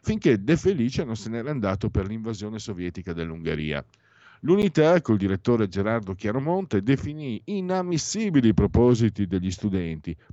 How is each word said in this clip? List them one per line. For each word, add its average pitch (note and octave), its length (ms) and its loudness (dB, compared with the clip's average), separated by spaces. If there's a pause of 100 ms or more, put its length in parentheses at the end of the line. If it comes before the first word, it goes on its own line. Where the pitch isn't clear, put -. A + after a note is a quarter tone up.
finché D3+ 420 2
De D#3 120 2
Felice C#3 460 0
non A2+ 140 -4
se A2 140 -10
n'era A#2 200 -6
andato G2+ 400 -2
per G2 160 0
l'invasione G#2+ 540 -8
sovietica F2+ 520 -8
dell'Ungheria. D#2+ 720 -4 (580)
L'Unità, E3+ 580 4
col A2 160 2
direttore G2 500 2
Gerardo G2 480 -2
Chiaromonte, C3+ 720 -2
definì C#3 600 -2
inammissibili F3+ 1040 0
i F#2+ 40 2
propositi G#2+ 720 4
degli F#2 240 -2
studenti, F2 640 -4 (160)